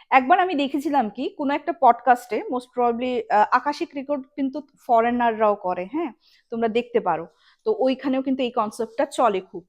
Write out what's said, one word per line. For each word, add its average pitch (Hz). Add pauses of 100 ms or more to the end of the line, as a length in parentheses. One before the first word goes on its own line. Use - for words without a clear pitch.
একবার 254
আমি 359
দেখেছিলাম 277
কি, 262
কোনো 277
একটা 294
পডকাস্টে, 240
most 254
probably, 240
আহ, 208
আকাশিক 285
রেকর্ড 277 (120)
কিন্তু 277 (260)
ফরেনাররাও 226
করে, 180
হ্যাঁ, 302 (380)
তোমরা 226
দেখতে 233
পারো, 170 (380)
তো 220
ওইখানেও 262
কিন্তু 269
এই 240
কনসেপ্টটা 226
চলে 226
খুব। 185